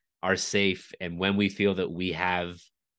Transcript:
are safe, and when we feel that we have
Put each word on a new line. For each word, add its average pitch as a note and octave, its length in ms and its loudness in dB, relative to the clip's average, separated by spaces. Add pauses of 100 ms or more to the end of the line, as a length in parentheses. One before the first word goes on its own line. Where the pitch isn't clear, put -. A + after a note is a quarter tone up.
(200)
are F#2 160 2
safe, G2 640 0
and F2 200 -6
when G2 160 2
we G2+ 140 2
feel G2 260 2
that F2+ 160 -2
we F2+ 200 -4
have F2 480 -2 (380)